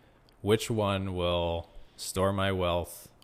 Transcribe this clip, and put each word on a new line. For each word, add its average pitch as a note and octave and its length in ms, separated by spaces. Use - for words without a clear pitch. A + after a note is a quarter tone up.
which A2 300
one G2 440
will F2 540
store F#2+ 340
my G2 180
wealth F2 580